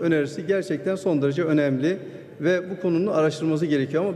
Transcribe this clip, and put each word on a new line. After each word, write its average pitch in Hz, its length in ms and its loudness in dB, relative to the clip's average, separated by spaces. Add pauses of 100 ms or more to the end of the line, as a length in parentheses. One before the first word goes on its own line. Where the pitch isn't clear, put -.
önerisi 156 460 0
gerçekten 185 480 -2
son 175 260 0
derece 143 220 2
önemli 151 540 2 (440)
ve 180 280 0
bu 190 120 -8
konunun 175 260 2
araştırılması 156 580 0
gerekiyor. 143 380 0
Ama 196 120 -2